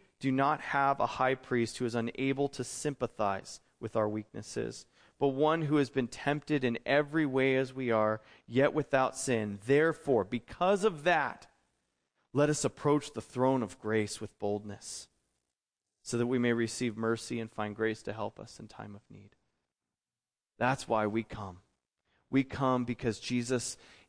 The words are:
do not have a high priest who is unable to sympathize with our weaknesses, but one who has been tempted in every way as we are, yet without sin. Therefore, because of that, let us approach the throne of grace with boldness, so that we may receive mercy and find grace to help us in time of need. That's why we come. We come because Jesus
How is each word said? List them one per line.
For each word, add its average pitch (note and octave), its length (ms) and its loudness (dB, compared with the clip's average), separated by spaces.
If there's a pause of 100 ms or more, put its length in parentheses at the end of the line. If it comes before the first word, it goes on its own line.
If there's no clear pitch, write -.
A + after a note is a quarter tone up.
(200)
do C3+ 100 0
not C#3 300 2
have C#3 400 2
a A#2 60 2
high C3 300 0
priest A#2 420 -2
who B2+ 80 -2
is A2+ 80 -4
unable C3+ 560 -2
to - 120 -8
sympathize A2+ 1000 -4 (200)
with A#2 160 -6
our A2 140 2
weaknesses, A2+ 720 -8 (340)
but C#3 100 2
one D3+ 340 2
who D3+ 140 2
has C#3 120 4
been B2+ 180 -2
tempted D3 580 -2
in A#2 200 0
every D3 400 2
way C3 320 2
as C3 160 0
we B2+ 180 -4
are, A2 300 4 (260)
yet B2+ 280 4
without C3+ 420 2
sin. G#2+ 480 -2
Therefore, C#3+ 580 4
because F3 600 0
of D#3+ 200 0
that, D#3+ 420 0 (880)
let D3 160 4
us D3+ 120 0
approach C#3+ 520 0
the A#2 80 -6
throne C3 400 2
of G2+ 180 -8
grace G#2+ 400 0
with - 180 -12
boldness, G#2 720 -6 (920)
so - 160 -6
that A#2+ 80 2
we B2+ 120 0
may A#2+ 140 2
receive A#2 420 -2
mercy A2+ 460 -4
and A2+ 100 -8
find G#2+ 240 -6
grace A2 280 -2
to G#2+ 100 -8
help G#2 260 -8
us - 220 -16
in G#2+ 80 -16
time G#2+ 260 -16
of G#2 60 -18 (100)
need. G2+ 200 -20 (1300)
That's B2 280 0
why A2 200 2
we A2 160 0
come. G2 380 -12 (680)
We C3+ 140 2
come B2+ 400 0
because A#2+ 360 -4
Jesus B2 580 -4 (300)